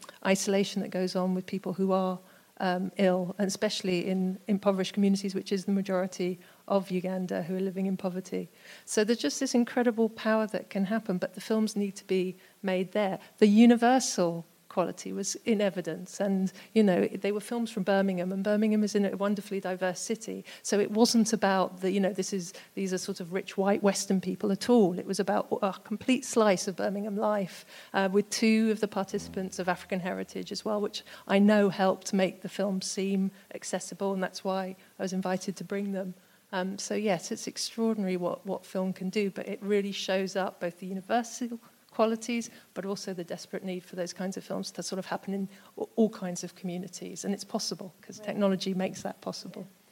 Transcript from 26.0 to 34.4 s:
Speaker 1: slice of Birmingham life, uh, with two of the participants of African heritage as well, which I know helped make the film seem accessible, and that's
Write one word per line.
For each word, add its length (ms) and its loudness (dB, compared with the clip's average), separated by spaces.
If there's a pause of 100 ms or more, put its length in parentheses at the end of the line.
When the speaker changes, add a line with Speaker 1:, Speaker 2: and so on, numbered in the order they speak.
Speaker 1:
slice 460 4
of 80 -6
Birmingham 400 -4
life, 480 -2 (280)
uh, 200 2
with 160 4
two 420 4
of 80 -2
the 80 0
participants 720 -6
of 80 -4
African 320 -2
heritage 540 -6
as 100 -8
well, 160 -2
which 240 -6 (240)
I 100 4
know 300 8
helped 460 0
make 280 2
the 60 -8
film 340 -2
seem 480 -2 (240)
accessible, 600 -6
and 100 -4
that's 180 -6